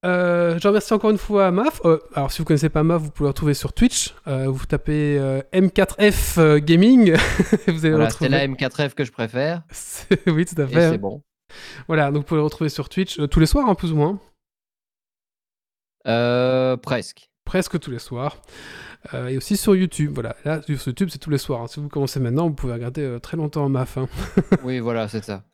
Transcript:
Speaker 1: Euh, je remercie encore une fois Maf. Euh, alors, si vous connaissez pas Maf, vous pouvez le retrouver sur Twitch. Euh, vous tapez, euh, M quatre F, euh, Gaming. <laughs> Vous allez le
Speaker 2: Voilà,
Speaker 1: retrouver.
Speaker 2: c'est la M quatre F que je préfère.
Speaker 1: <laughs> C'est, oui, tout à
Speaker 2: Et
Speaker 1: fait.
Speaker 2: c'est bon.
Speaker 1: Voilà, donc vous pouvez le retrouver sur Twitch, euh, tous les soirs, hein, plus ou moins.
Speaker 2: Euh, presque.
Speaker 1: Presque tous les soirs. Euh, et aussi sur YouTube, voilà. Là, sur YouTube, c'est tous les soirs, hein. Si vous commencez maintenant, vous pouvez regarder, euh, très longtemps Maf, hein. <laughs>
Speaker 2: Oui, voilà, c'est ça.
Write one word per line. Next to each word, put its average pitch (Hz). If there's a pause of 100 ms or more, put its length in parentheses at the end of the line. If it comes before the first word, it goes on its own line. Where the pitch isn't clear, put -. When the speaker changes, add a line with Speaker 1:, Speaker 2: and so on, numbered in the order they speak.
Speaker 1:
Euh, 175
je 202
remercie 208
encore 214
une 214
fois 196
Maf. 226
Euh, 160 (160)
alors, 139
si -
vous 160
connaissez 156
pas 156
Maf, 165
vous 147
pouvez 147
le 139
retrouver 147
sur -
Twitch. - (140)
Euh, 135
vous 131
tapez, 147
euh, 135 (120)
M 185
quatre -
F, -
euh, 156
Gaming. 180
<laughs> -
Vous 165
allez 160
le -
Speaker 2:
Voilà, 156
Speaker 1:
retrouver. 127
Speaker 2:
c'est -
la 135
M 135
quatre 139
F -
que 139
je 120
préfère. 135
Speaker 1:
<laughs> -
C'est, -
oui, 160
tout 165
à 143
Speaker 2:
Et -
Speaker 1:
fait. 160
Speaker 2:
c'est 117
bon. 101 (680)
Speaker 1:
Voilà, 156
donc 147
vous -
pouvez 160
le 147
retrouver 151
sur -
Twitch, -
euh, 147
tous 156
les 160
soirs, 269
hein, 190
plus 165
ou -
moins. 160 (1900)
Speaker 2:
Euh, 123
presque. - (160)
Speaker 1:
Presque 180
tous 151
les 123
soirs. 131 (760)
Euh, 127
et 131
aussi 202
sur 196
YouTube, 170
voilà. 117 (100)
Là, 151
sur 147 (120)
YouTube, 160
c'est -
tous 156
les 143
soirs, 123
hein. 113
Si -
vous 147
commencez 139
maintenant, 131
vous 156
pouvez 127
regarder, 123
euh, 123
très -
longtemps 147
Maf, 131
hein. 131 (280)
<laughs> -
Speaker 2:
Oui, 127
voilà, 117
c'est 104
ça. 101 (100)